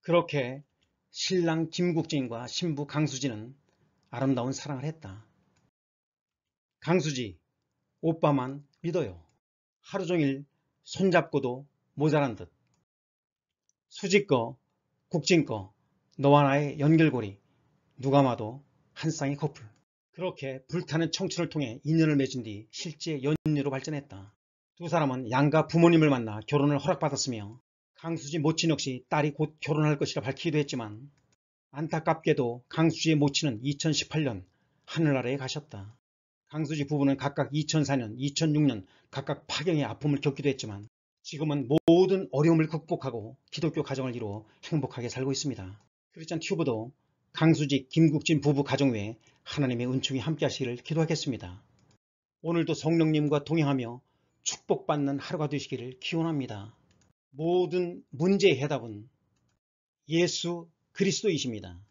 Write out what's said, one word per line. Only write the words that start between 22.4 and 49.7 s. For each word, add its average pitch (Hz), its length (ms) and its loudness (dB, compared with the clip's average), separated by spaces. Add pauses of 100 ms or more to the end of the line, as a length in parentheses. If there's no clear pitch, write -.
뒤 104 260 -12
실제 151 540 -8
연인으로 147 480 0
발전했다. 135 600 -10 (440)
두 170 120 -10
사람은 131 440 0
양가 147 340 4
부모님을 165 420 6
만나 113 380 0
결혼을 143 320 2
허락받았으며 127 840 -4 (340)
강수지 160 440 -6
모친 160 320 2
역시 135 380 -2
딸이 151 240 0
곧 151 260 -4
결혼할 151 400 2
것이라 139 240 -2
밝히기도 147 360 -2
했지만 123 520 -6 (640)
안타깝게도 151 960 -2
강수지의 160 480 2
모친은 143 480 0
이천십팔 147 580 -2
년 110 240 -6 (400)
하늘나라에 139 500 0
가셨다. 127 600 -10 (520)
강수지 151 360 -2
부부는 139 320 2
각각 139 340 -4
이천사 147 440 2
년, 110 200 -4
이천육 147 460 0
년 117 240 0 (240)
각각 - 380 -6
파경의 151 360 0
아픔을 139 380 -2
겪기도 139 260 0
했지만 107 400 -6 (320)
지금은 143 480 -4 (180)
모든 185 460 6
어려움을 156 360 6
극복하고 123 680 -6 (140)
기독교 156 320 -4
가정을 131 340 -4
이루어 110 300 -8 (180)
행복하게 123 460 -4
살고 135 200 -4
있습니다. 110 480 -6 (340)
크리스찬 160 280 -8
튜브도 131 500 -4 (420)
강수지, 151 580 4
김국진 156 500 4
부부 143 240 2
가정 135 280 2
외에 107 260 -6 (240)
하나님의 123 460 -2